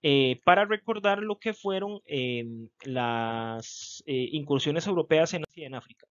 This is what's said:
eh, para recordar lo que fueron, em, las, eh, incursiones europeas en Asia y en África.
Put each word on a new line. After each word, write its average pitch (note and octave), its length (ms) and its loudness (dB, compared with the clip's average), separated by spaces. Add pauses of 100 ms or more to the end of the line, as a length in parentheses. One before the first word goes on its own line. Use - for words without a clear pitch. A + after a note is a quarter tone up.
eh, C3+ 420 4
para F#3+ 200 8
recordar G#3 580 -2
lo G#3+ 160 -6
que A3 140 -6
fueron, G3 520 -4
em, A#2+ 640 -6 (140)
las, A2+ 1200 -4
eh, B2+ 260 -2
incursiones D3 540 0
europeas E3 480 2
en D#3+ 100 -4
Asia D#3+ 200 -14
y - 20 -12
en C3 100 -12
África. - 380 -14